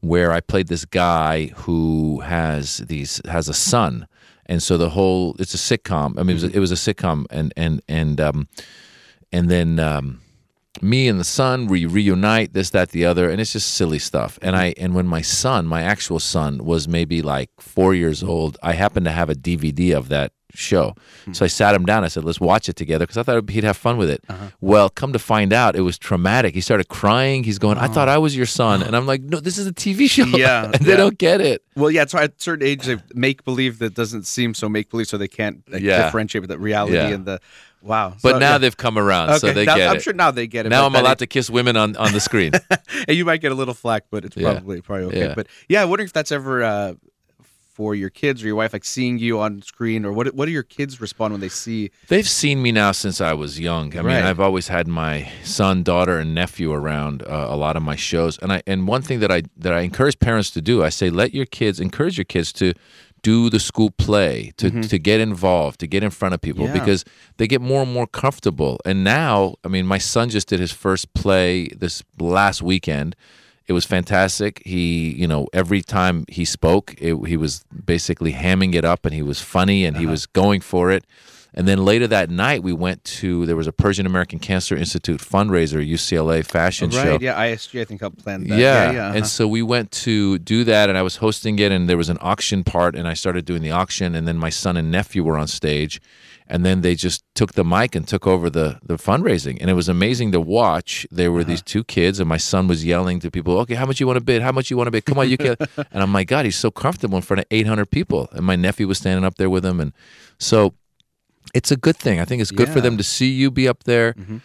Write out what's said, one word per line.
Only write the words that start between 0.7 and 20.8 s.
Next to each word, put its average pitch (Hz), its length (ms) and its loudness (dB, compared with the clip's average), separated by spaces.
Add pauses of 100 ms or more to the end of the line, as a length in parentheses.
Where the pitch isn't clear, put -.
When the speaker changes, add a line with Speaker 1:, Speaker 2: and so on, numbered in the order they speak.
Speaker 1:
guy 80 680 2
who 80 680 0
has 76 560 -4
these, 69 480 -8
has 80 240 -4
a 73 60 -6
son. 92 520 0 (380)
And 85 160 -2
so 87 160 2
the 85 120 2
whole, 92 500 2
it's 92 160 -6
a - 20 -4
sitcom. 78 640 -2
I - 40 0
mean, 90 80 2
it - 20 2
was 82 100 -2
a, 87 60 -2
Speaker 2:
Mm-hmm. - 80 -2
Speaker 1:
it - 20 2
was 92 120 2
a 92 40 -2 (180)
sitcom, 80 380 -2
and, 78 260 -4
and, 80 300 -2
and, 76 340 -2
um, 73 260 0 (840)
and 87 180 2
then, 82 300 2
um, 73 420 -2 (580)
me 123 280 2
and 101 120 2
the 87 40 -2
son, 127 420 0
we 92 220 0
reunite, 101 680 2
this, 95 160 -2
that, 90 200 2
the 85 140 -2
other, 87 280 4
and 98 100 -2
it's 107 120 -4
just - 200 -4
silly 80 240 0
stuff. - 460 -4
And 92 120 0
I, 90 220 0
and 90 160 -4
when 90 140 0
my 82 140 -2
son, 117 440 -2
my 82 160 -2
actual 90 380 -2
son, 73 440 -2
was 80 240 0
maybe, 82 360 -2
like, 69 260 -4 (100)
four 95 360 2
years 80 260 0
old, 82 400 -2
I 85 120 0
happened 95 340 0
to 80 40 0
have 80 180 0
a 76 60 0
D 87 200 -2
V 78 160 -2
D 85 200 2
of 67 180 0
that 71 240 -2 (200)
show. - 420 0 (300)